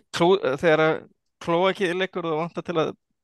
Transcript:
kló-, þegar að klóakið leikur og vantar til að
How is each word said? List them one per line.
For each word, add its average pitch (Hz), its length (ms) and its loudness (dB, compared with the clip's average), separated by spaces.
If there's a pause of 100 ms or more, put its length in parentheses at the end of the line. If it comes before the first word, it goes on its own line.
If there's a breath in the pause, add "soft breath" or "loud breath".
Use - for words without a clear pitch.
kló-, 180 340 2 (120)
þegar 156 300 2
að 156 100 2 (480)
klóakið 180 540 0
leikur 185 320 -6
og 156 100 -2
vantar 170 300 -6
til 170 100 -4
að 151 140 0 (320)